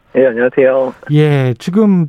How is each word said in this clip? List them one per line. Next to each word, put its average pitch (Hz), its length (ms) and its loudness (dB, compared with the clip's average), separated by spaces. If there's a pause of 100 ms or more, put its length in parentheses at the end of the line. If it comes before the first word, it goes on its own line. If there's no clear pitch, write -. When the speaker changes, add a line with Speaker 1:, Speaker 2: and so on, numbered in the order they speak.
(160)
Speaker 1:
예, 131 120 2
안녕하세요. 127 640 0 (180)
Speaker 2:
예, 147 480 0
지금 185 500 0